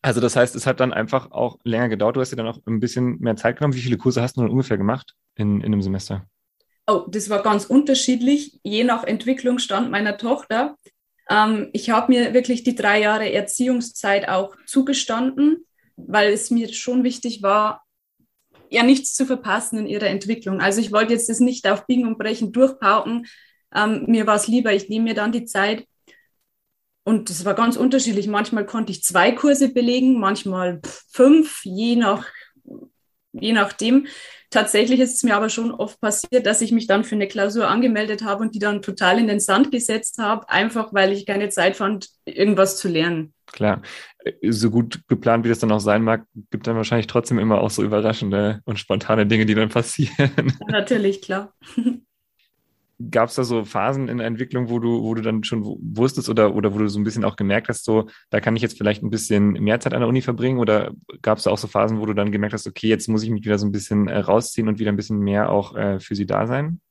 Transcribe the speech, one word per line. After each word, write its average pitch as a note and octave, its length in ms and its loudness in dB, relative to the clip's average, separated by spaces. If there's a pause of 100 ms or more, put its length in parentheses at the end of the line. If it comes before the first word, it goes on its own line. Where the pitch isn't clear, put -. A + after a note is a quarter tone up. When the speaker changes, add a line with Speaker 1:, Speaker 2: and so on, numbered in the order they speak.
Speaker 1:
Also A#2+ 180 0
das A#2+ 160 0
heißt, - 180 4
es A2+ 120 -4
hat C3 120 0
dann B2+ 140 2
einfach A2+ 400 -4
auch - 320 -4
länger A#2 240 0
gedauert. G#2+ 260 0
Du C3 60 -2
hast B2+ 100 -2
dir - 60 -8
dann A2+ 100 -6
auch A#2 180 -10
ein A2+ 140 -2
bisschen B2 400 -2
mehr A#2 160 -2
Zeit A#2 240 -2
genommen. C#3+ 160 0
Wie B2+ 60 -6
viele B2 160 -2
Kurse B2+ 260 0
hast B2+ 140 -4
du B2+ 60 0
denn G#2+ 80 0
ungefähr A#2+ 280 0
gemacht A2+ 360 -4 (200)
in, G#2 280 -2
in G#2+ 100 -2
einem G2+ 100 0
Semester? G2 460 -6 (580)
Speaker 2:
Oh, F#3+ 220 0
das G3+ 200 -8
war G3+ 140 -2
ganz G#3 220 0
unterschiedlich, C4+ 960 0
je G#3+ 220 -2
nach A#3 180 0
Entwicklungsstand A#3+ 880 -2
meiner G#3 260 -2
Tochter. B3+ 600 -2 (520)
Ähm, G#3+ 440 2
ich A3+ 180 -4
hab A3+ 180 2
mir A#3+ 260 2
wirklich B3 280 2
die A#3+ 140 0
drei G#3 240 4
Jahre G#3+ 320 0
Erziehungszeit G#3+ 960 -2
auch F#3+ 260 -2 (100)
zugestanden, C4+ 1000 0 (300)
weil G3+ 360 2
es G#3+ 200 -2
mir A3+ 200 0
schon B3+ 300 -2
wichtig A#3+ 400 -4
war, G#3+ 400 0 (880)
ja, A#3 140 4
nichts C4 300 4
zu C4 120 0
verpassen A#3 540 -4
in G3+ 80 -6
ihrer G#3 180 -4
Entwicklung. F#3+ 540 -4
Also G3+ 200 2
ich G3+ 120 -2
wollte A3 220 2
jetzt A3+ 140 -2
das A3+ 120 -2
nicht B3 260 2
auf G3+ 200 0
Biegen B3 200 2
und A3 100 -4
Brechen A3 360 -4
durchpauken. A#3 760 2 (480)
Ähm, G#3+ 320 0
mir A3 220 4
war's G#3 180 2
lieber, A3+ 260 2
ich G3 160 0
nehme A3 180 0
mir A3 80 -2
dann G#3+ 180 -2
die A#3 140 -4
Zeit. G3+ 380 -2 (1200)
Und G#3+ 220 0
das F3 140 -8
war G3 100 0
ganz A#3 220 0
unterschiedlich. B3+ 500 0
Manchmal G#3 400 -2
konnte A3 240 -6
ich - 140 -8
zwei F#3 260 4
Kurse C#4 380 2
belegen, B3 500 2
manchmal, F#3 640 -2
pff, - 280 -16
fünf, D4+ 540 6
je G#3+ 320 -2
nach, G3+ 320 0 (1080)
je G#3+ 200 -2
nachdem. A3+ 560 2 (420)
Tatsächlich A3 480 4
ist B3 160 2
es - 80 -2
mir A3 140 2
aber A3 120 0
schon A#3 220 -4
oft - 300 -8
passiert, G#3+ 460 0
dass G#3+ 160 2
ich A3+ 100 0
mich A3+ 160 0
dann G3+ 160 4
für - 100 -6
eine G3+ 140 0
Klausur G#3 400 0
angemeldet G#3+ 560 0
habe G3+ 180 -2
und A3 140 -4
die - 20 -6
dann G#3 240 -2
total G3 380 2
in A3+ 80 4
den G3+ 100 2
Sand G#3+ 320 2
gesetzt A3+ 480 -4
habe, A3 300 -2
einfach A3 440 -2
weil G3 200 4
ich G3 140 -4
keine G3+ 220 -2
Zeit F#3+ 280 0
fand, G3 320 -4 (160)
irgendwas F#3+ 520 2
zu - 120 -4
lernen. E3 440 -2 (200)
Speaker 1:
Klar, G#2 300 0 (420)
äh, - 80 -4 (180)
so A2 220 2
gut A#2 340 -2
geplant, A#2 380 4
wie A#2 40 2
das A2+ 120 0
dann A2 100 2
auch G#2+ 80 4
sein G#2 240 2
mag, A2 240 0 (240)
gibt - 160 -6
dann A2+ 80 -2
wahrscheinlich A2 320 0
trotzdem A#2 320 0
immer G#2+ 220 2
auch G#2+ 100 0
so G#2 140 -2
überraschende G#2 800 0
und G#2+ 160 -6
spontane A2 460 0
Dinge, A2 200 2
die G#2+ 80 2
dann G#2+ 140 2
passieren. A#2+ 500 -2
Speaker 2:
Ja, C3+ 540 0
natürlich, G3+ 500 0
klar. G3 320 -8 (220)
<laughs> A3+ 80 -4 (1300)
Speaker 1:
Gab's A#2 240 0
da C3 100 -2
so A#2 220 -2
Phasen B2 420 -2
in A#2 80 -6
der A2+ 100 -4
Entwicklung, A#2 440 -4
wo A#2+ 80 0
du, A#2 240 0
wo A2 100 -2
du A2+ 80 -4
dann A2 240 -2
schon A2 220 -4
w-, - 160 -8
wusstest A2 480 -2
oder, G#2+ 240 4
oder G2+ 180 0
wo G#2 60 -4
du G#2+ 100 2
so G2+ 100 -4
ein G#2 60 0
bisschen A2 200 -2
auch G2 120 -2
gemerkt G2+ 320 -2
hast, - 160 -8
so, A2 240 0 (220)
da G#2+ 100 0
kann A2+ 160 0
ich A2+ 60 -2
jetzt A#2 160 -4
vielleicht G#2 240 0
ein G#2+ 80 -4
bisschen G#2 420 2
mehr G#2+ 280 0
Zeit - 120 -4
an A#2+ 80 -2
der A#2 80 2
Uni B2+ 140 0
verbringen? B2 360 -2
Oder G#2+ 340 2 (280)
gab's A2 220 0
da F#2 80 2
auch G#2 80 0
so G2+ 100 -8
Phasen, G#2+ 320 0
wo G#2+ 60 -4
du G#2+ 80 -2
dann G2+ 180 0
gemerkt G#2 220 -2
hast, G#2+ 120 -8
okay, A2 220 -6
jetzt A2 220 0
muss A2 120 0
ich A2 60 -6
mich A2 160 -4
wieder G#2 140 2
so G#2 80 -2
ein G2+ 60 0
bisschen, G#2 360 0
äh, G#2 120 -2
rausziehen A2 460 0
und G#2+ 120 -2
wieder G#2 140 0
ein G2+ 40 0
bisschen G#2 220 -4
mehr G2+ 340 0
auch, G2+ 240 -2
äh, G2+ 240 -2
für - 140 -10
sie G2+ 100 -4
da G2+ 220 -2
sein? D3 340 -4 (100)